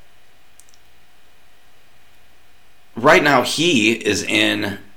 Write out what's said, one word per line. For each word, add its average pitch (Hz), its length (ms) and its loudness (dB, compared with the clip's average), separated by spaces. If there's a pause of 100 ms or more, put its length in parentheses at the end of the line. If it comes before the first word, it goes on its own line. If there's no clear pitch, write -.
(3000)
right 151 260 4
now, 139 200 4
he 127 500 2
is 104 320 -2
in 107 540 -2 (180)